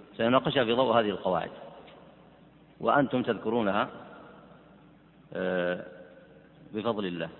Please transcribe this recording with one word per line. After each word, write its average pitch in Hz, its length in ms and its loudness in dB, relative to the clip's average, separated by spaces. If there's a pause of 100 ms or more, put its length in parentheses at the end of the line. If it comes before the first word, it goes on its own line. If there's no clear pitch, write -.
(160)
سيناقشها 131 480 4
في 110 80 2
ضوء 117 280 4
هذه 104 100 2
القواعد، 92 400 -2 (1300)
وأنتم 123 420 4
تذكرونها، 110 680 0 (1500)
آه، 92 500 -2 (880)
بفضل 104 320 -4
الله. 85 220 -6 (120)